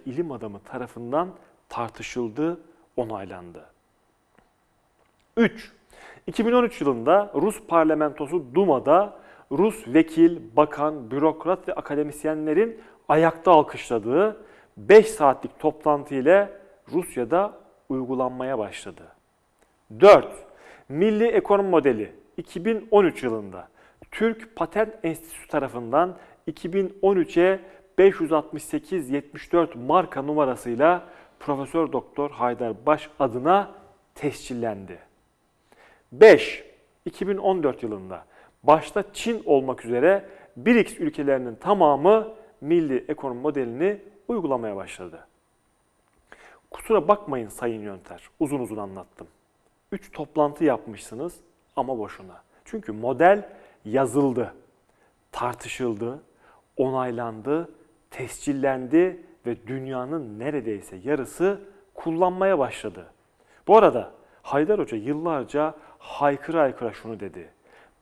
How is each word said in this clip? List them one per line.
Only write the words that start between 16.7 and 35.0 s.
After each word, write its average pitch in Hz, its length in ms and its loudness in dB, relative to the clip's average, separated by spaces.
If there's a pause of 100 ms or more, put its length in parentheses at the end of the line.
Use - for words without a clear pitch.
Rusya'da 170 600 -2 (360)
uygulanmaya 127 680 -4
başladı. 95 460 -12 (960)
Dört, 180 460 8 (440)
milli 214 380 0
ekonomi 202 420 0
modeli 131 420 0 (260)
iki 170 280 -12
bin 220 260 -4
on 208 140 6
üç - 180 -2
yılında 101 440 -6 (440)
Türk 226 440 -4
Patent 214 380 -4 (100)
Enstitüsü - 440 -10
tarafından 135 720 -2 (300)
iki 165 260 -10
bin 190 280 -2
on 196 140 4
üçe 180 440 2 (380)
beş 190 220 6
yüz 160 140 0
altmış 147 300 -2
sekiz 156 460 -6
yetmiş - 440 -6
dört 170 220 0
marka 143 460 0
numarasıyla 143 800 0 (360)
Profesör 139 520 -4
Doktor 139 400 -6
Haydar 120 420 -4 (120)
Baş 151 240 0 (100)
adına 147 520 0 (440)
tescillendi. 113 840 -8 (1120)